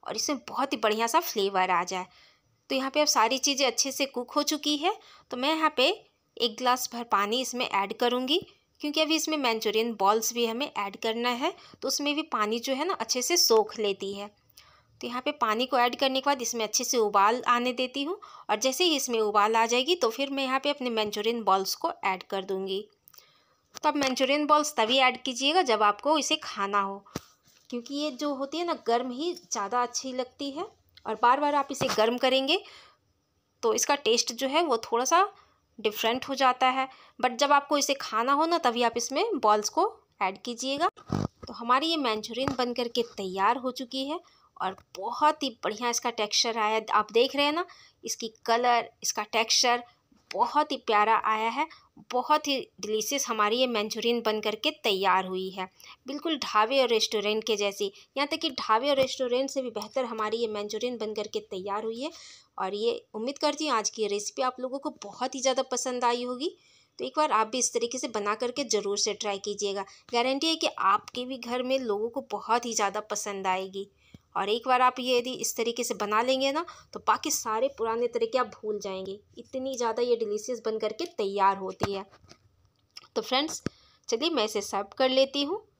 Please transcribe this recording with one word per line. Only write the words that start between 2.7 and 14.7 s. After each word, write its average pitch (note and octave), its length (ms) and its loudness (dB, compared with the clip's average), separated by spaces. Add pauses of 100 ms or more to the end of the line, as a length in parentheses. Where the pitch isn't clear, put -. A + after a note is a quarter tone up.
तो C4+ 40 0
यहाँ C4+ 160 0
पे D4 100 2
अब D4+ 80 6
सारी B3 300 4
चीज़ें C4+ 280 2
अच्छे A#3+ 260 0
से C#4 140 -2
कुक B3 240 -8
हो D4 140 0
चुकी D4 320 -2
है, F4 200 -2 (340)
तो B3+ 60 -8
मैं C#4 180 0
यहाँ D#4 220 2
पे D4+ 180 4 (420)
एक A3 220 -2
ग्लास B3+ 340 2
भर A#3+ 120 -8
पानी G#3+ 360 2
इसमें B3 260 -4
ऐड G3+ 320 0
करूँगी, B3+ 400 2 (420)
क्योंकि D4 200 -2
अभी D#4 160 2
इसमें D#4 220 -2
मंचूरियन A3+ 540 0
बॉल्स A3 420 2
भी A#3 120 0
हमें A#3 220 -2
ऐड G3+ 280 -8
करना A#3 360 -2
है, C#4 200 -2 (300)
तो B3+ 60 -4
उसमें C#4+ 260 -2
भी D#4 80 -4
पानी A3+ 360 -2
जो B3+ 160 -4
है C#4+ 120 -4
ना F#4 80 -2
अच्छे B3 280 -4
से F4 140 0
सोख A3 420 4
लेती G3+ 360 -4
है। G3+ 120 -10 (760)